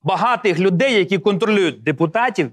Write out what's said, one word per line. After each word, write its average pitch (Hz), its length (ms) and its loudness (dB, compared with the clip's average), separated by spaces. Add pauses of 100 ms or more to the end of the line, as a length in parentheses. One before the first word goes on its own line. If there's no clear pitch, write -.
багатих 190 540 0
людей, 190 360 2
які 190 240 0
контролюють 196 640 0
депутатів, 160 720 -2